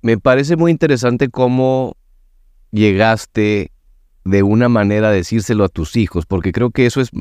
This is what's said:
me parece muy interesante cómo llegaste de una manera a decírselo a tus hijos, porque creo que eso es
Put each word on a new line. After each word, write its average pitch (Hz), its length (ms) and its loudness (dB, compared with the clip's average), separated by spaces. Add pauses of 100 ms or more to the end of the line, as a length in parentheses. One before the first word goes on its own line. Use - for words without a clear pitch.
me 113 180 0
parece 139 380 0
muy 170 140 2
interesante 127 580 0
cómo 131 680 -2 (760)
llegaste 107 1000 0 (540)
de 98 180 2
una 110 260 2
manera 107 400 0
a 107 40 2
decírselo 104 520 0
a 95 40 0
tus - 280 -8
hijos, 90 300 -2
porque 92 260 -4
creo 120 180 -2
que 127 160 0
eso 120 140 -2
es 123 100 -4 (100)